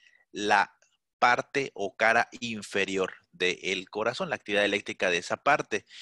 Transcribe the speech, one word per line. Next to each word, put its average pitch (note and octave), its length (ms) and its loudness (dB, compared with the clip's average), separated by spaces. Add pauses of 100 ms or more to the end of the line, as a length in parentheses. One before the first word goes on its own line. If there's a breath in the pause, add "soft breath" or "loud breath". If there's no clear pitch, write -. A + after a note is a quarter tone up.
(320 soft breath)
la G2+ 460 0 (420)
parte B2+ 540 2
o G2 220 -6
cara A2+ 320 4 (120)
inferior G2 760 -4 (180)
del F2+ 580 -2
corazón, A#2+ 400 -4
la B2+ 60 -2
actividad G#2 300 0
eléctrica G2+ 440 -2
de F2 100 2
esa G#2+ 180 -6
parte. C#3+ 480 0 (160 loud breath)